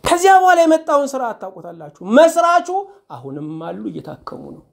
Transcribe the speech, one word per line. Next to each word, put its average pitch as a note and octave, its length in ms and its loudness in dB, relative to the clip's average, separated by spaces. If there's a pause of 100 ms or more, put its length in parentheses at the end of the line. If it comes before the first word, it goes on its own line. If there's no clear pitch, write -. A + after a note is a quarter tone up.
ከዚያ F4 300 2
በኋላ F#4 260 6
የመጣውን D#4+ 480 2
ስርዓት B3+ 320 -8
ታውቁታላችሁ። E3+ 640 -18 (100)
መስራቹ E4+ 560 2 (420)
አሁንም C#3 400 -14 (120)
አሉ፣ F3 260 -14
እየታከሙ D#3 640 -14
ነው። - 220 -20